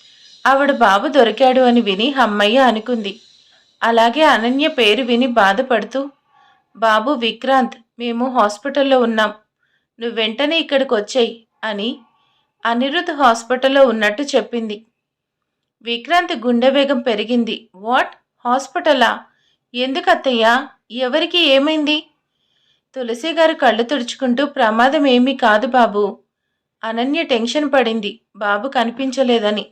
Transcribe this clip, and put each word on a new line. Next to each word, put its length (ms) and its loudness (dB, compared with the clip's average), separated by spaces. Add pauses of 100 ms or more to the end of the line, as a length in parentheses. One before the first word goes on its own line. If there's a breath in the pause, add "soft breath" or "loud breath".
(480 soft breath)
ఆవిడ 240 2
బాబు 360 2
దొరికాడు 540 4
అని 200 4
విని 280 -2
హమ్మయ్య 480 2
అనుకుంది. 640 0 (640 soft breath)
అలాగే 400 2
అనన్య 440 2
పేరు 360 2
విని 240 0
బాధపడుతూ, 840 0 (640 soft breath)
"బాబు 360 0
విక్రాంత్, 640 -2 (240)
మేము 400 -4
హాస్పిటల్లో 600 0
ఉన్నాం, 340 0 (680)
నువ్వు 160 -8
వెంటనే 440 -2
ఇక్కడికి 340 -2
వచ్చేయ్" 440 -2 (260)
అని 360 -8 (680)
అనిరుద్ 460 -2
హాస్పిటల్లో 760 2
ఉన్నట్టు 380 -2
చెప్పింది. 640 -4 (960)
విక్రాంత్ 520 -2
గుండె 360 0
వేగం 300 0
పెరిగింది. 760 -2
"వాట్? 400 -4 (300)
హాస్పిటలా? 760 0 (560)
ఎందుకు 340 -4
అత్తయ్యా? 580 0 (240)
ఎవరికి 460 -2
ఏమైంది?" 720 0 (840)
తులసి 360 -6
గారు 220 2
కళ్ళు 300 0
తుడుచుకుంటూ, 600 -2
"ప్రమాదం 640 2
ఏమీ 300 2
కాదు 300 2
బాబు, 520 0 (640)
అనన్య 400 -4
టెన్షన్ 500 -2
పడింది 460 -2 (160)
బాబు 320 -4
కనిపించలేదని. 1040 -2